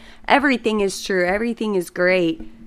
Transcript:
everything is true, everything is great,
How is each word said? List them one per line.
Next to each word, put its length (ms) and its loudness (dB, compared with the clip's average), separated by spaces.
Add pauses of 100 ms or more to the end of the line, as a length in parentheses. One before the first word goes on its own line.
(260)
everything 540 2
is 240 -2
true, 200 0
everything 520 -2
is 140 -4
great, 600 0 (160)